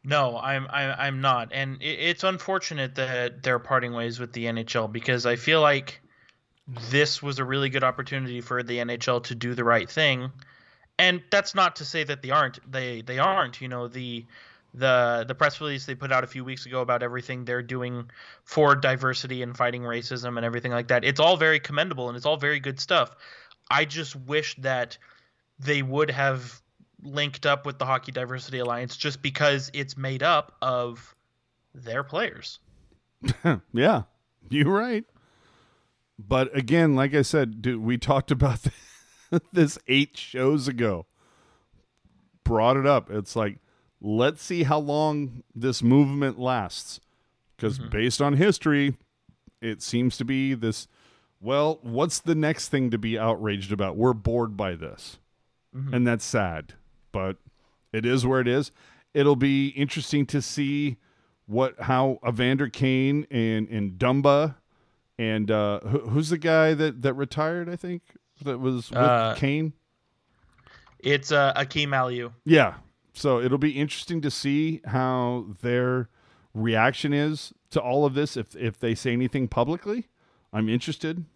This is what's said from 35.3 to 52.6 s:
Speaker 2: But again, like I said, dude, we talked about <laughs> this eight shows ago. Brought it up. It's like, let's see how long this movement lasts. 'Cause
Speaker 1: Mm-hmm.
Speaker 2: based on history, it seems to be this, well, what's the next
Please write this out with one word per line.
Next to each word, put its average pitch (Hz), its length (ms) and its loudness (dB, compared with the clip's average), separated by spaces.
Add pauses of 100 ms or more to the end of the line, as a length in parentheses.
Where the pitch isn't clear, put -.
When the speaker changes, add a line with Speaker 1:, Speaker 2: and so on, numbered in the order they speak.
Speaker 2:
But 131 380 0
again, 147 380 4
like 135 200 2
I 143 80 4
said, 117 400 0
dude, 120 200 -2
we 120 160 0
talked 139 320 0
about 127 300 2 (460)
<laughs> - 460 -4
this 160 260 4 (100)
eight 139 280 2
shows 135 520 0
ago. 113 380 0 (1400)
Brought 113 320 4
it 135 100 2
up. 139 240 4
It's 104 260 -6
like, 104 220 -2 (420)
let's 120 420 2
see 170 220 0
how 151 140 2
long 147 640 -2 (120)
this 120 280 -2
movement 139 560 6
lasts. 123 600 -4 (580)
'Cause 110 200 -2
Speaker 1:
Mm-hmm. - 120 -10
Speaker 2:
based 113 320 0
on 143 120 4
history, 147 600 2 (640)
it 110 220 -6
seems 123 340 0
to 120 80 -6
be 135 300 -2
this, 113 340 -4 (520)
well, 147 420 0
what's 127 360 -2
the 165 160 0
next 156 340 0